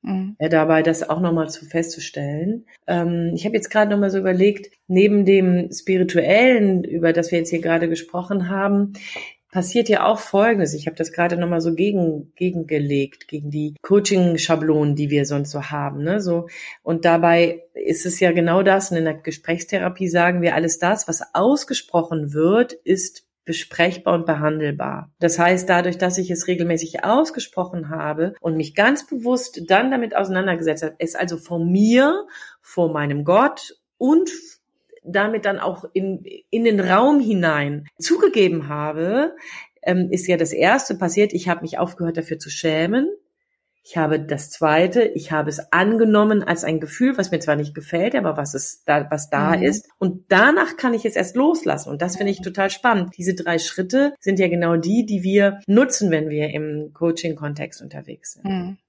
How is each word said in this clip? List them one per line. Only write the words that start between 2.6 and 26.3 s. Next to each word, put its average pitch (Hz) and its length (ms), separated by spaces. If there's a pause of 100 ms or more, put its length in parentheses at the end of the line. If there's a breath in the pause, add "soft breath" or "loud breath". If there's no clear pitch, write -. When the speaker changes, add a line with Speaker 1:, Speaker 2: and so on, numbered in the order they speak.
Speaker 2:
Ähm, 170 480
ich 170 100
habe 214 100
jetzt - 140
gerade 214 220
nochmal 202 180
so 190 100
überlegt, 190 520 (160)
neben 202 380
dem 185 480
Spirituellen, 190 1120
über 165 260
das 170 200
wir 175 80
jetzt 165 100
hier 170 100
gerade 165 300
gesprochen 180 580
haben, 202 460 (580 loud breath)
passiert 220 380
ja - 160
auch 214 140
Folgendes. 196 560
Ich 147 100
habe 160 100
das 165 160
gerade 175 240
nochmal 170 240
so 165 140
gegen, 165 600
gegengelegt, 151 920
gegen 147 220
die 151 320
Coaching-Schablonen, 160 1120
die 147 140
wir 143 160
sonst 143 260
so 143 200
haben, 143 320
ne? 190 180
So, 170 260 (360 loud breath)
und 165 200
dabei 170 600 (100)
ist - 320
es 180 140
ja 175 120
genau 170 300
das. 190 300
Und 170 60
in 160 80
der 156 100
Gesprächstherapie 180 920
sagen 175 340
wir, 170 140
alles 160 220
das, 196 300
was - 160 (100)
ausgesprochen 170 1000
wird, 190 400
ist - 520 (200)
besprechbar 175 680
und 170 140
behandelbar. 151 920
Das 170 200
heißt, 180 280
dadurch, 180 300
dass 180 220
ich 180 100
es 175 160